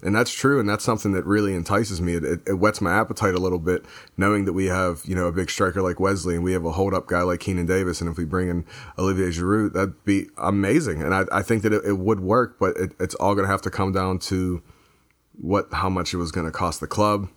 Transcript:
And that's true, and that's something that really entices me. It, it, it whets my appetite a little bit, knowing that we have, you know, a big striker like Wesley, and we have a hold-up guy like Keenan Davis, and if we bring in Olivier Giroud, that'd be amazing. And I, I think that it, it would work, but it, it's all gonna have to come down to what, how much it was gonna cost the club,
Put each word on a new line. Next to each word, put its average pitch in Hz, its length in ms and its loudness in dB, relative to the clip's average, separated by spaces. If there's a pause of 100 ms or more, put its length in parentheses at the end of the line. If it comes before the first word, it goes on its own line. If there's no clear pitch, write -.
And 98 100 0
that's 120 180 2
true, 139 280 2
and 101 100 0
that's 107 140 -2
something 107 300 0
that 87 120 -2
really 101 300 2
entices 98 440 0
me. 87 140 0
It, 82 100 -2
it, 82 220 -2
it 98 140 -6
whets 107 200 2
my 90 140 2
appetite 104 400 2
a 90 60 0
little 90 180 0
bit, 85 280 -2 (320)
knowing 101 280 2
that 92 80 0
we 95 140 0
have, 92 380 0
you 92 100 -2
know, 90 100 2
a 87 60 0
big 87 180 -2
striker 95 320 0
like 90 180 0
Wesley, 90 360 0
and 85 80 0
we 92 100 2
have 90 100 0
a 82 100 -2
hold-up 95 340 0
guy 87 160 2
like 90 160 0
Keenan 90 260 -2
Davis, 92 360 0
and 85 100 -4
if 82 80 -8
we 85 60 -2
bring 90 220 -2
in 87 160 -2 (360)
Olivier 92 300 2
Giroud, 95 440 0
that'd 92 320 -2
be 98 220 2 (100)
amazing. 101 640 2
And 87 140 0
I, 95 160 2
I 98 100 0
think 107 220 0
that 107 100 2
it, 107 120 2
it 101 120 2
would 98 220 0
work, 113 400 0
but 92 180 0
it, 92 220 -2
it's 95 160 -4
all 98 180 2
gonna 95 140 2
have 98 160 0
to 95 80 -4
come 98 200 0
down 95 280 0
to 92 420 -2 (800)
what, 95 320 0
how 95 160 -2
much 90 240 -2
it 90 40 -4
was 85 140 -4
gonna 80 180 -4
cost 85 300 -4
the 82 80 -8
club, 104 500 0